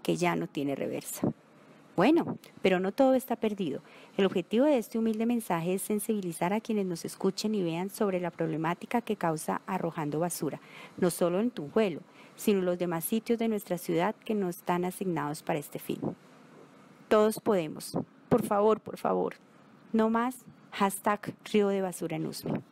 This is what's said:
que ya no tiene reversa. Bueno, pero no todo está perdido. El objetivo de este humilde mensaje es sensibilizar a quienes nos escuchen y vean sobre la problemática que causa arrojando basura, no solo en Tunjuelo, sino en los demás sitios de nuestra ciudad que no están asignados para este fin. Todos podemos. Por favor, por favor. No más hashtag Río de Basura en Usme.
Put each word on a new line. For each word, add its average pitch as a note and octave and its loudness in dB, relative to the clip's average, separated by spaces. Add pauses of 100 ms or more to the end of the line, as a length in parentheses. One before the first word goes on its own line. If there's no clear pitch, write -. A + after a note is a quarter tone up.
que E3+ 0
ya E3+ 0
no E3 -4
tiene C#3+ -4
reversa. - -4 (640)
Bueno, C#4 2 (240)
pero F#3 4
no F#3+ 0
todo C4 6
está A#3+ 0
perdido. G3 -4 (340)
El G3 4
objetivo G3 2
de D4 4
este - -4
humilde A3+ 0
mensaje F#3 0
es G3 -4
sensibilizar G3 -2
a A3 0
quienes G3+ -2
nos E3+ -6
escuchen G3 -2
y G3+ 0
vean E3+ -2
sobre F#3+ 0
la F3 -2
problemática D#3+ -2
que G#3 -4
causa E3 -2
arrojando D#3+ -2
basura, E3+ -2 (380)
no F3+ 4
solo F3+ 2
en A#3+ 0
Tunjuelo, F3 0 (340)
sino G3+ 2
en F3+ 2
los F3+ 0
demás E3+ -2
sitios A3+ 0
de A3+ 0
nuestra G3+ -2
ciudad F3 0
que - -6
no G3 0
están F3 -2
asignados E3 -4
para E3 -2
este - -10
fin. - -6 (1080)
Todos G#3+ 4
podemos. E3 0 (340)
Por A3 4
favor, G#3+ 4
por - -12
favor. - 0 (580)
No A3 4
más A#3 -2 (260)
hashtag - 0 (160)
Río G#3 4
de G3 0
Basura E3+ -4
en D#3+ -2
Usme. - -4 (100)